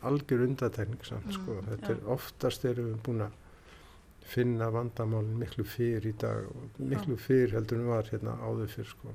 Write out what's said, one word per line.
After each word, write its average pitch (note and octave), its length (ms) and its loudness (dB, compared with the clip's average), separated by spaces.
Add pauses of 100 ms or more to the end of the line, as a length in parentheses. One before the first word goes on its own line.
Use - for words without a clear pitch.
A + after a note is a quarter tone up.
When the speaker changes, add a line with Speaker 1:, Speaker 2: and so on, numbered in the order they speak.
Speaker 1:
algjör C3+ 440 4
undantekning A#2 580 0
samt, G#2+ 300 -6
sko. G#2+ 240 -4
Speaker 2:
Mm, F#2+ 100 -6
Speaker 1:
Þetta - 220 -4
Speaker 2:
já. A2+ 60 2
Speaker 1:
er, G2+ 120 -8
oftast - 580 0
erum A#2+ 220 2
við A2 140 -2
búin A2 240 0
að G#2+ 80 -8 (880)
finna A#2 460 2
vandamálin A2 680 0
miklu A#2 300 -2
fyrr A#2 400 0
í A2 80 0
dag A2 320 -2
og - 240 -10
Speaker 3:
Já. C3+ 160 -6
Speaker 1:
miklu C3+ 320 0
fyrr B2+ 340 6
heldur A2 260 0
en A#2+ 120 0
var A2+ 180 2
hérna A2+ 300 -4
áður A2+ 340 -2
fyrr, A2 160 -8
sko. - 280 -14